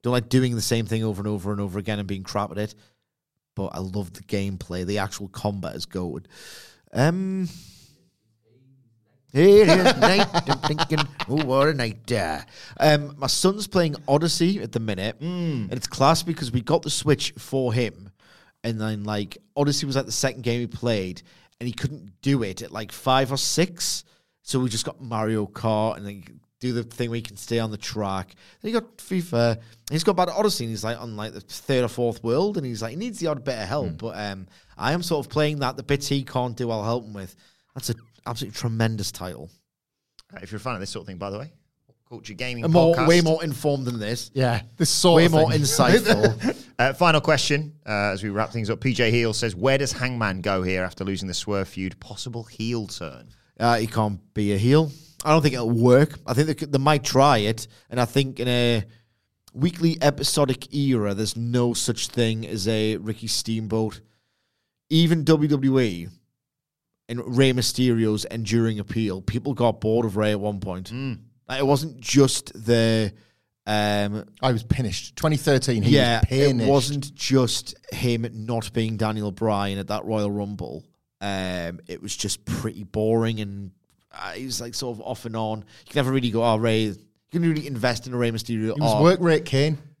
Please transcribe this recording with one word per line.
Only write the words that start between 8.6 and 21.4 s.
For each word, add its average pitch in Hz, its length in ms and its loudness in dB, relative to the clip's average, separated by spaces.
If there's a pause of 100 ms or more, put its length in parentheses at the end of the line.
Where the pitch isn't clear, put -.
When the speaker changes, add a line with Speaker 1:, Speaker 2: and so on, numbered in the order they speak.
Speaker 1:
here 196 320 10
it - 60 8
is, 226 280 8
night, 196 300 6 (220)
I'm 151 100 2
thinking, 156 380 0 (300)
oh, 151 180 0
what 135 220 4
a 160 80 2
night. 117 360 -6
Uh, 82 280 -2 (400)
um, 147 400 4
my 147 80 -4
son's 202 400 2
playing 165 280 0 (120)
Odyssey 165 520 2
at 117 120 -8
the 120 80 -2
minute, 107 400 -4
Speaker 2:
Mm. 165 460 -4
Speaker 1:
and - 80 -6
it's 123 120 -8
class 156 380 2
because 156 280 -4
we 120 100 0
got 165 200 2
the - 80 -8
Switch - 480 0
for 131 340 -2
him, 104 380 -2 (540)
and 113 180 -4
then, 110 220 -4
like, 104 340 -6 (180)
Odyssey 143 300 0
was, 135 100 -4
like, 135 120 -2
the 107 40 -8
second 131 300 -2
game 120 200 0
he 117 60 -4
played, 98 540 -4 (380)